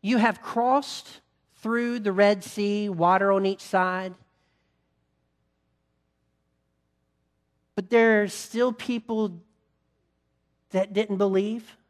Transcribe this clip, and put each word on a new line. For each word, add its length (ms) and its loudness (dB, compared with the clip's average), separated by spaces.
You 160 0
have 240 2
crossed 800 -2
through 420 -4
the 140 -2
Red 300 4
Sea, 460 -4
water 420 2
on 140 4
each 160 -2
side. 540 -4
But 160 -8
there 320 4
are 60 -2
still 440 -4
people 680 -6
that 220 -2
didn't 240 -2
believe. 600 -2